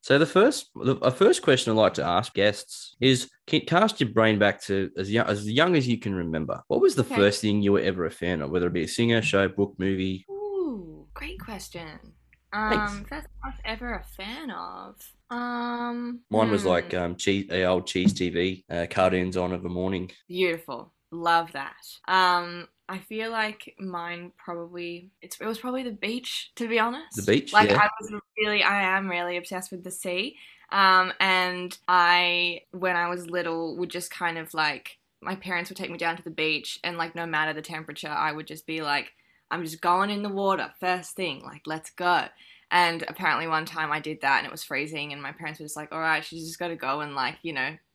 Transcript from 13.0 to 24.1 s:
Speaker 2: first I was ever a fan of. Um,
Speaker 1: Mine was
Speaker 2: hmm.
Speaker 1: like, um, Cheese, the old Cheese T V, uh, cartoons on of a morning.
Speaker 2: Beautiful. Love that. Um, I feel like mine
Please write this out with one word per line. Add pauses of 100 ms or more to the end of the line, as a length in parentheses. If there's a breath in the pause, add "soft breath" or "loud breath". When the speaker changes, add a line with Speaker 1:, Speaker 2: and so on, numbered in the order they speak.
Speaker 2:
first (160)
I
was
ever
a
fan
of. (340)
Um, (100)
Speaker 1:
Mine
was
Speaker 2:
hmm.
Speaker 1:
like,
um,
Cheese,
the
old
Cheese
T
V,
uh,
cartoons
on
of
a
morning. (160)
Speaker 2:
Beautiful. (200)
Love
that. (320)
Um, (180)
I
feel
like
mine